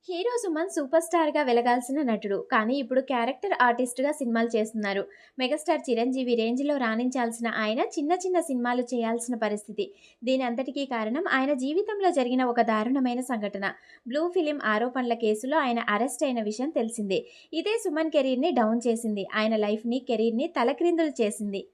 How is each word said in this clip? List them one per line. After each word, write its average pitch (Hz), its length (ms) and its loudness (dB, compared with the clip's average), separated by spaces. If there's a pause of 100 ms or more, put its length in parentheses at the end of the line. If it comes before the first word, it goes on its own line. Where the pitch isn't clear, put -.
హీరో 370 320 -2
సుమన్ 349 340 -2
సూపర్ 330 300 2
స్టార్‌గా 302 420 2
వెలగాల్సిన 247 600 2
నటుడు, 202 280 0 (140)
కానీ 233 320 2
ఇప్పుడు 254 260 2
క్యారెక్టర్ 262 460 0 (120)
ఆర్టిస్ట్‌గా 254 520 2
సినిమాలు 233 340 0
చేస్తున్నారు. 214 500 0 (380)
మెగాస్టార్ 302 460 0
చిరంజీవి 247 540 0
రేంజ్లో 262 420 0
రాణించాల్సిన 233 680 0 (140)
ఆయన 220 180 0 (140)
చిన్న 302 180 0 (120)
చిన్న 359 240 2
సినిమాలు 247 420 0
చేయాల్సిన 233 540 -2
పరిస్థితి. 208 400 -4 (420)
దీని 262 220 2
అంతటికీ 262 440 -4
కారణం 233 320 -2 (120)
ఆయన 269 260 2
జీవితంలో 392 560 2
జరిగిన 254 340 2
ఒక 233 160 4
దారుణమైన 247 640 2
సంఘటన. 202 380 -4 (420)
బ్లూ 294 120 0 (140)
ఫిలిం 302 240 0 (140)
ఆరోపణల 240 500 0
కేసులో 254 400 2
ఆయన 240 180 0 (120)
అరెస్ట్ 254 340 0
అయిన 240 220 0
విషయం 254 280 -4
తెలిసిందే. 208 400 -2 (420)
ఇదే 415 140 0 (120)
సుమన్ 320 300 0
కెరీర్‌ని 262 440 2
డౌన్ 220 260 2
చేసింది, 220 380 -2 (160)
ఆయన 220 160 2 (100)
లైఫ్‌ని, 233 340 -2 (100)
కెరీర్‌ని 226 380 0 (120)
తలక్రిందులు 320 640 2
చేసింది. 202 400 -2 (120)